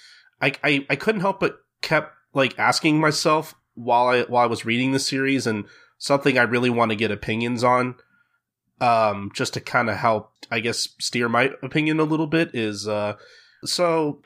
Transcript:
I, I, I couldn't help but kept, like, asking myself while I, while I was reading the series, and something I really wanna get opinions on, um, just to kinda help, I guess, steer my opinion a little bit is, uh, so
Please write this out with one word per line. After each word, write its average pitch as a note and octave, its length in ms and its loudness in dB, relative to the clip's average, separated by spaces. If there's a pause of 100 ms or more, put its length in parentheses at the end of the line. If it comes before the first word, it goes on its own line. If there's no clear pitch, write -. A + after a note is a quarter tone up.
(400)
I, C3+ 140 2 (100)
I, C#3 280 2
I C#3 40 0
couldn't G#3+ 260 -2
help F#3+ 180 -2
but - 180 -2 (240)
kept, D3+ 320 -2 (220)
like, C3+ 240 0
asking D3+ 400 4
myself D#3 560 0 (180)
while A#2+ 340 0
I, B2 160 2
while A#2+ 200 2
I A#2+ 40 4
was A2+ 180 -4
reading A#2+ 260 0
the C3+ 80 0
series, C3+ 480 -2
and G#2+ 180 -2 (320)
something C#3 400 0
I B2 60 4
really A#2+ 260 2
wanna A#2 260 2
get G#2+ 140 -2
opinions A2+ 540 -4
on, B2 320 2 (840)
um, G#2+ 520 2
just - 220 -4
to A#2+ 60 -4
kinda A2+ 340 -2
help, A2 360 0 (200)
I A#2 80 0
guess, A2+ 300 -4 (100)
steer A#2+ 280 -2
my A#2+ 240 2 (120)
opinion D#3 360 -2
a D#3 40 2
little D#3 240 -2
bit E3 260 0
is, G#2+ 340 -4
uh, G#2 280 -2 (480)
so D#3+ 640 0